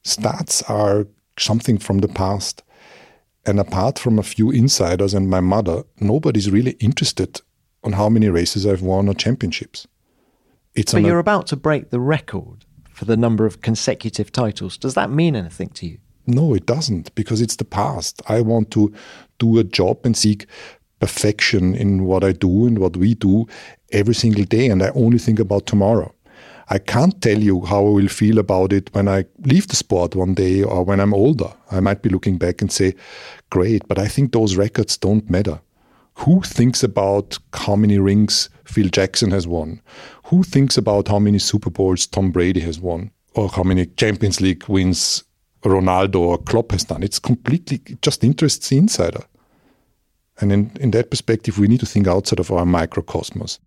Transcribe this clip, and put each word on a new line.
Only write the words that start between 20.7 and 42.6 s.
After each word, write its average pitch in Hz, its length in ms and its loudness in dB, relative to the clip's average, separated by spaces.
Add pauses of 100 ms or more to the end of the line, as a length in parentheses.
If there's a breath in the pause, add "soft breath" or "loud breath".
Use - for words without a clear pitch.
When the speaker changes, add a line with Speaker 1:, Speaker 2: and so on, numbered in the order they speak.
Speaker 1:
perfection 104 720 0
in 98 300 0
what 92 200 2
I 95 100 2
do 95 320 2
and 113 140 2
what 90 180 0
we 101 160 2
do 107 320 2 (480 loud breath)
every 104 220 2
single 104 280 2
day, 117 240 2
and 95 160 2
I 95 60 0
only 117 300 2
think 110 200 0
about 101 280 0
tomorrow. 101 460 2 (560 loud breath)
I 98 100 0
can't 156 420 0
tell 107 180 2
you 98 240 2
how 101 220 0
I 104 60 4
will 101 180 4
feel 107 300 2
about 95 340 0
it 98 200 -2
when 101 140 0
I 98 160 0 (220)
leave 165 240 2
the - 80 -4
sport 87 380 -2
one 92 180 0
day 95 300 2
or 92 200 0
when 98 160 0
I'm 101 140 2
older. 117 400 2 (180)
I 95 80 -2
might 98 220 0
be 110 80 -2
looking 92 280 -2
back 87 240 -2
and 98 80 -2
say, 95 240 0 (580 loud breath)
"Great," 98 360 0
but 95 100 -2
I 101 120 -2
think 139 220 0
those 107 260 2
records 104 400 -2
don't 104 320 0
matter. 90 320 -2 (540 soft breath)
Who 180 260 4
thinks 123 420 0
about 101 540 -2 (160)
how 101 240 -2
many 104 220 4
rings 101 500 2 (160 soft breath)
Phil 98 240 0
Jackson 95 420 0
has 92 160 -2
won? 82 340 -6 (440 loud breath)
Who 180 180 2
thinks 139 340 2
about 101 300 0
how 104 120 0
many 104 200 4
Super - 300 -2
Bowls 92 360 0
Tom 95 260 0
Brady 90 300 0